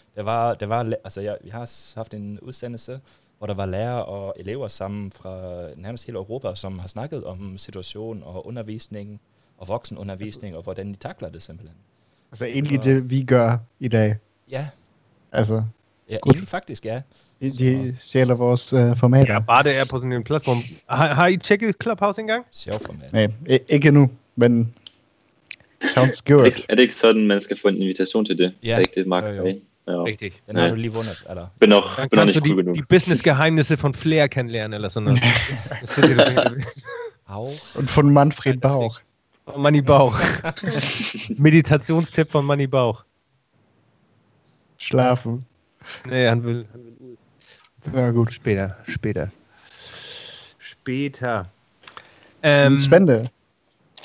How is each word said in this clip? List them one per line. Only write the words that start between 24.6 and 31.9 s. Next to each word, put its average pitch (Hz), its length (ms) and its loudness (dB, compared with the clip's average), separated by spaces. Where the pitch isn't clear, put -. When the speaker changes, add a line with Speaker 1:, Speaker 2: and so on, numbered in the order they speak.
Speaker 2:
sounds 127 340 2
Speaker 4:
Er 139 120 4
Speaker 2:
good. 143 80 10
Speaker 4:
det 123 60 8
ikke, - 220 2
er 110 60 0
det 123 60 6
ikke 123 140 4
sådan, 110 320 4
man 101 140 2
skal 101 200 -8
få 104 60 0
en 98 100 2
invitation 95 480 -2
til 92 120 -2
det? 90 160 0
Speaker 1:
Ja. 113 80 -4
Speaker 4:
Er 117 40 0
det 117 60 4
ikke - 140 0
det, 92 120 -2
Mark 90 160 0
Speaker 1:
Jo, 107 40 -6
jo. 104 60 -8
Speaker 4:
sagde? 95 260 -6
Ja. 92 60 -4
Speaker 3:
Rigtig. 92 380 -6
Speaker 1:
Den 101 80 -10
har 85 80 2
Speaker 4:
Ja. 85 60 2
Speaker 1:
du 117 60 -2
lige 113 180 -6
vundet, 113 360 -8
eller? 90 180 -14
Speaker 4:
Bin 107 100 10
noch, 101 280 4